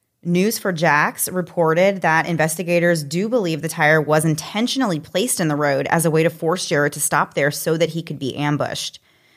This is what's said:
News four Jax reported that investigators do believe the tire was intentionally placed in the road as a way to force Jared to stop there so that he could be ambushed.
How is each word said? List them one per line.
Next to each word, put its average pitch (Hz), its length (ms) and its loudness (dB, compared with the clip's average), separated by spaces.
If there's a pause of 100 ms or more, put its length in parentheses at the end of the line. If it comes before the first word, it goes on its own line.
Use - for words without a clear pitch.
(260)
News 185 320 0
four 202 140 -2
Jax 160 560 2
reported 180 760 0
that 160 260 2
investigators 165 760 0
do 170 240 -4
believe 180 340 -2
the 160 60 -4
tire 156 340 4
was 151 220 2
intentionally 202 760 -2
placed 190 420 -2
in 160 80 0
the 147 60 0
road 143 340 0
as 165 160 2
a 160 60 4
way 160 120 2
to 165 60 2
force 165 360 -2
Jared 147 280 0
to 147 80 -10
stop 165 320 0
there 143 180 2
so 160 240 -4
that 165 140 -6
he 160 120 -6
could 151 180 -12
be 135 180 -6
ambushed. 147 600 -4 (380)